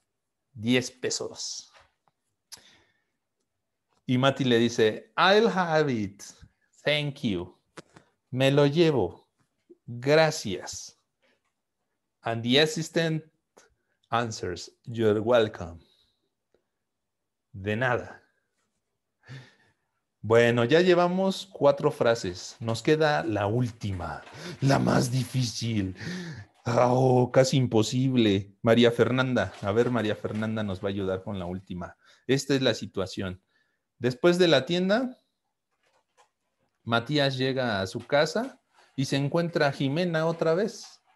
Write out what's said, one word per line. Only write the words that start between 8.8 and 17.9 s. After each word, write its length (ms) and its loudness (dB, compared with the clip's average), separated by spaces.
Gracias." 1080 -2
And 200 -4
the 180 4
assistant 640 -2
answers, 600 -6
"You're 360 2
welcome." 600 0
De 240 -6
nada. 460 -4